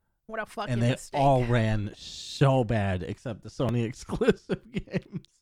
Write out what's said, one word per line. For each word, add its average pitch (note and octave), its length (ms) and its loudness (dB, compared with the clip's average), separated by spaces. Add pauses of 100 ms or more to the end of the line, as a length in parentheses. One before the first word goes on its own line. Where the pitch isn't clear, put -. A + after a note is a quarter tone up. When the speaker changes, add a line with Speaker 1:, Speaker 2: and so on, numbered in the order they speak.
(260)
Speaker 1:
What A3 140 -6
a G#3+ 60 -6
fucking G3+ 280 -6
Speaker 2:
And A#2 80 2
they A#2+ 80 4
Speaker 1:
mistake. - 280 -4
Speaker 2:
all C3+ 280 4
ran A2 500 2
so - 680 0
bad G2 380 0
except - 420 -8
the G#2+ 40 -14
Sony A#2+ 360 0
<laughs> - 20 -2
exclusive - 760 0 (120)
games. - 520 -6 (180)